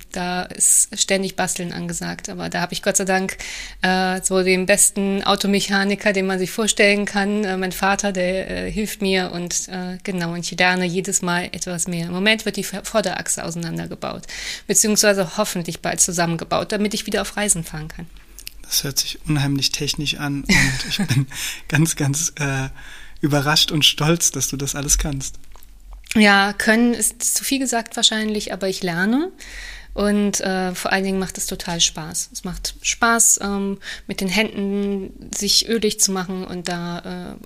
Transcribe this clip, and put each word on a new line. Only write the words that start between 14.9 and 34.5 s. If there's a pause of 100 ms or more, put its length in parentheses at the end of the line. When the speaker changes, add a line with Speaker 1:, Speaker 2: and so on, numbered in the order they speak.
Speaker 1:
hoffentlich
bald
zusammengebaut,
damit
ich
wieder
auf
Reisen
fahren
kann. (560)
Speaker 2:
Das
hört
sich
unheimlich
technisch
an
und (120)
ich
bin (220)
<laughs>
ganz,
ganz,
äh, (540)
überrascht
und
stolz,
dass
du
das
alles
kannst. (800)
Speaker 1:
Ja,
können
ist
zu
viel
gesagt
wahrscheinlich,
aber
ich
lerne (640)
und,
äh,
vor
allen
Dingen
macht
es
total
Spaß.
Es
macht
Spaß,
ähm, (280)
mit
den
Händen